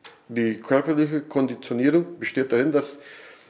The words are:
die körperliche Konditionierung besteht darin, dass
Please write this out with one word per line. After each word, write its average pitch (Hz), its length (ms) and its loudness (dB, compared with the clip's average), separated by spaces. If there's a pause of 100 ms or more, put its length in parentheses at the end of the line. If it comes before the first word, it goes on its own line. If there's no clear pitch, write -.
(280)
die 117 320 -2
körperliche 147 640 2
Konditionierung 135 960 0
besteht 131 320 -4
darin, 135 200 2
dass - 280 0 (500)